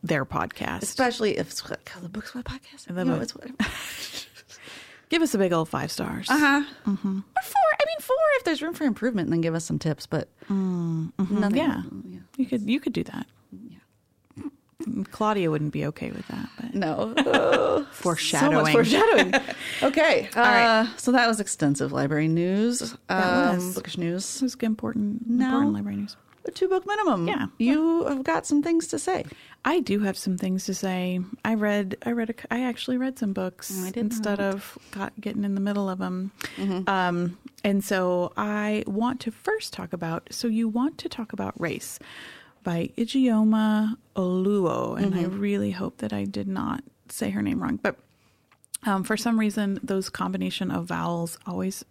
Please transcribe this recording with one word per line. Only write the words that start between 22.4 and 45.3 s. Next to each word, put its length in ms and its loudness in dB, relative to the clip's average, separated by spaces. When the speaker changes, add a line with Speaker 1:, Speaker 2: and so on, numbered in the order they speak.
Speaker 1:
That 420 4
Speaker 2:
Um, 60 2
Speaker 1:
was. 180 -2
Speaker 2:
bookish 240 -6
news. 380 -4
Speaker 1:
It 60 -2
was 120 0
important, 720 -2
Speaker 2:
Now, 280 4
Speaker 1:
important 180 4
library 240 -4
news. 180 -8
Speaker 2:
a 40 -4
two 180 0
book 180 0
minimum. 420 2
Speaker 1:
Yeah. 180 -2
Speaker 2:
You 480 4
have 180 -2
got 220 0
some 160 4
things 260 2
to 100 -4
say. 260 -2
Speaker 1:
I 140 2
do 220 0
have 180 0
some 180 -2
things 280 -2
to 100 -2
say. 460 -2
I 100 2
read, 500 0
I 60 -2
read, 200 -2
a 20 -4
c-, 180 -12
I 140 -2
actually 320 -2
read 200 -2
some 160 -2
books 480 -6
Speaker 2:
Oh, 60 -4
I 60 -6
did 80 -6
Speaker 1:
instead 400 0
Speaker 2:
not. 140 2
Speaker 1:
of 220 -10
got, 300 -6
getting 240 -4
in 100 0
the 60 0
middle 280 0
of 120 -4
'em. 320 -4
Speaker 2:
Mm-hmm. 320 0
Speaker 1:
Um, 500 2
and 220 2
so 520 2
I 520 0
want 320 -2
to 100 -4
first 420 -4
talk 200 -8
about, 400 -4
so 160 -4
you 180 0
want 320 0
to 100 -8
talk 240 -8
about 280 -4
race, 400 -6
by 340 -2
Ijeoma 1000 4
Oluo, 840 2
and 140 2
I 100 2
Speaker 2:
Mm-hmm. 160 -4